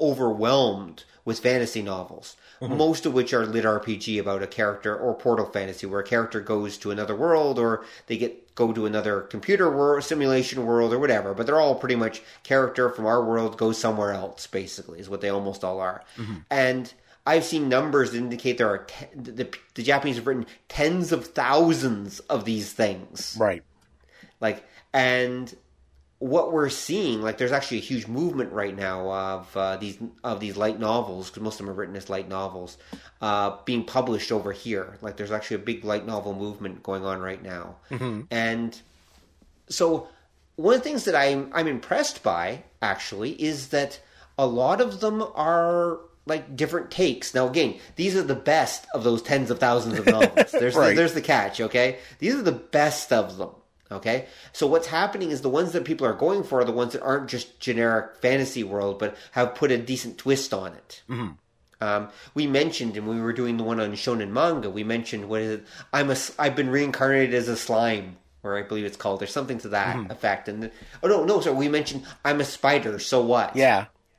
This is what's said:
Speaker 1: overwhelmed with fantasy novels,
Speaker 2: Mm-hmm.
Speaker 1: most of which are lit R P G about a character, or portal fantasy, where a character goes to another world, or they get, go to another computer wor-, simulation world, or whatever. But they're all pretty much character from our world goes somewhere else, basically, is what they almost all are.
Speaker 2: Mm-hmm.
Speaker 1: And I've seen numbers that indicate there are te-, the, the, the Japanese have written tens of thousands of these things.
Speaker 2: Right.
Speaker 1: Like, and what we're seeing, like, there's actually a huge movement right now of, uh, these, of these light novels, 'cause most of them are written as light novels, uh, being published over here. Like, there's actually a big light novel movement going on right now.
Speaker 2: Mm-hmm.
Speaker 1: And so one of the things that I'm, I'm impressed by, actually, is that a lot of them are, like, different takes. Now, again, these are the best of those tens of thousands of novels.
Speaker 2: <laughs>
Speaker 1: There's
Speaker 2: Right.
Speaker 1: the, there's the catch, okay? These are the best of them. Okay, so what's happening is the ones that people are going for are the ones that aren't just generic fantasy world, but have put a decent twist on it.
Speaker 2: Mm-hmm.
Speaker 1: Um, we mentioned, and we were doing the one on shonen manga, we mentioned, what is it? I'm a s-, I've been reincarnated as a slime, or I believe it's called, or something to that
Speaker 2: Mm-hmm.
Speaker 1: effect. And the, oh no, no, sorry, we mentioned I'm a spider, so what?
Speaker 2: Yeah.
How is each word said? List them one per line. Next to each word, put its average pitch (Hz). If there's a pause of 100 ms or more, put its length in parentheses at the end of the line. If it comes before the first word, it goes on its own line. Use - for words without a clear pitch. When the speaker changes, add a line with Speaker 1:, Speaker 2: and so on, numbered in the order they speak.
Speaker 1:
overwhelmed 113 (200)
with 113
fantasy 120
novels, 92 (260)
Speaker 2:
Mm-hmm. 131
Speaker 1:
most 156
of 135
which 123
are 117
lit 110
R 107
P 107
G 107
about 98
a 98
character, 104
or 117
portal 110
fantasy, 95
where 98
a 98
character 113
goes 104
to 104
another 104
world, 147
or 113 (200)
they 117
get, -
go 117
to 110
another 104
computer 180
wor-, 143
simulation 131
world, 117
or 123
whatever. 107
But 98
they're 147
all 147
pretty 127
much 113 (220)
character 127
from 110
our 117
world 113
goes 113
somewhere 104
else, 98
basically, 92
is 92
what 98
they 101
almost 98
all 92
are. 92 (160)
Speaker 2:
Mm-hmm. 110 (160)
Speaker 1:
And 131 (340)
I've 160
seen 147
numbers 135
that 117
indicate 120
there 113
are 98
te-, - (100)
the, 127
the, 120 (200)
the 123
Japanese 135
have 117
written 127 (240)
tens 165
of 143
thousands 131
of 117
these 107
things. 101
Speaker 2:
Right. 98 (760)
Speaker 1:
Like, 107 (260)
and 127 (600)
what 147
we're 151
seeing, 135
like, 110
there's 123
actually 135
a -
huge 110
movement 135
right 101
now 95
of, 95
uh, 95
these, 98 (260)
of 113
these 101
light 107
novels, 107
'cause 104
most 107
of 101
them 98
are 92
written 98
as 98
light 95
novels, 95 (460)
uh, 101
being 120
published 123
over 101
here. 101
Like, 101
there's 101
actually 107
a 95
big 113
light 104
novel 104
movement 98
going 95
on 95
right 95
now. 90 (140)
Speaker 2:
Mm-hmm. 123 (100)
Speaker 1:
And 113 (880)
so 165 (480)
one 185
of 254
the 302
things 285
that 185
I'm, 139
I'm 160
impressed 151
by, 92 (180)
actually, 104 (100)
is 151
that 143 (380)
a 139
lot 127
of 202
them 214 (100)
are, 170 (260)
like, 147
different 156
takes. -
Now, 127
again, 131 (180)
these 185
are 190
the 135
best 143
of 117
those 117
tens 135
of 120
thousands 117
of 110
novels. 196
Speaker 2:
<laughs> -
Speaker 1:
There's 127
Speaker 2:
Right. 135
Speaker 1:
the, 101
there's 165
the 156
catch, 110
okay? 123 (200)
These 214
are 277
the 170
best 147
of 92
them. 90 (420)
Okay, 113 (260)
so 147
what's 160
happening 185
is 131
the 135
ones 165
that 165
people 139
are 113
going 190
for 131
are 123
the 117
ones 120
that -
aren't 135
just -
generic 117
fantasy 131
world, 101
but 107 (160)
have 123
put 139
a 120
decent 117
twist 135
on 95
it. -
Speaker 2:
Mm-hmm. 117 (540)
Speaker 1:
Um, 104 (240)
we 147
mentioned, 139
and 107
we 113
were 117
doing 120
the 113
one 113
on 107
shonen 110
manga, 131
we 104
mentioned, 113
what 110
is 110
it? - (260)
I'm 143
a 135
s-, -
I've 143
been 131
reincarnated 135
as 120
a 117
slime, 110 (280)
or 101
I 101
believe 107
it's 101
called, 98
or -
something 131
to 110
that 98
Speaker 2:
Mm-hmm. 104
Speaker 1:
effect. -
And 107
the, 113 (320)
oh 175
no, 185
no, 190
sorry, 135
we 143
mentioned 147 (200)
I'm 147
a 139
spider, 135
so 127
what? 117
Speaker 2:
Yeah. 120 (320)